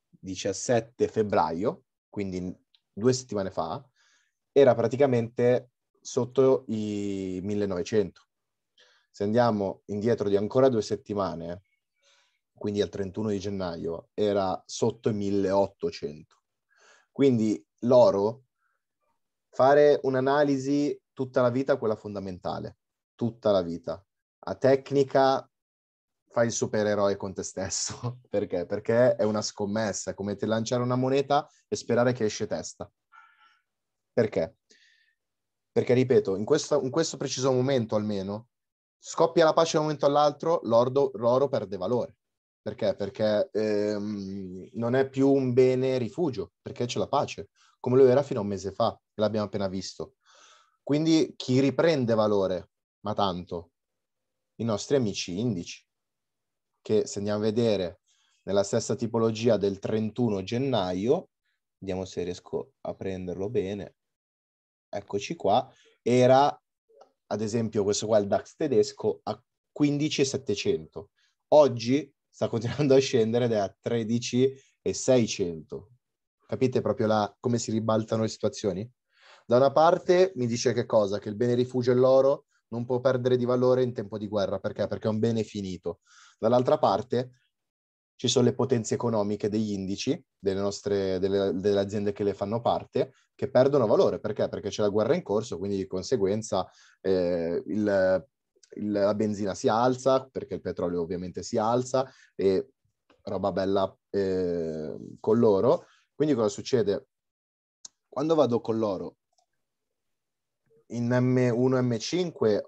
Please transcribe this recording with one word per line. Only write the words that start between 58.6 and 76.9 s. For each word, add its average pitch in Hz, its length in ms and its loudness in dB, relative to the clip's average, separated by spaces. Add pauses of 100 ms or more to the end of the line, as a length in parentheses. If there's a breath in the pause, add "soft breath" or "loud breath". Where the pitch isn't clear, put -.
stessa 113 320 -2
tipologia 113 640 0
del 98 200 -2
trentuno 110 640 -2
gennaio, 117 880 -2 (480)
vediamo 95 280 -6
se 90 180 -8
riesco - 580 -10
a 87 140 -10
prenderlo 92 540 -8
bene, 101 480 -6 (920)
eccoci 101 460 -8
qua, 117 360 0 (300 soft breath)
era, 127 460 6 (800)
ad 104 140 -4
esempio, 110 420 -2
questo 104 240 -2
qua, 110 100 4
il 101 100 0
dax - 280 -2
tedesco, 110 680 0
a 104 200 -8 (280)
quindici 147 500 0
e 139 40 2
settecento. 90 840 -4 (400)
Oggi 135 600 4 (180)
sta - 180 -4
continuando 127 480 2
a 135 40 8
scendere 120 460 2
ed 113 60 0
è 107 60 0
a 98 220 -4
tredici 120 720 0 (280 loud breath)
e - 120 -2
seicento. 98 1000 0 (540)
Capite 120 360 -2
proprio 107 260 0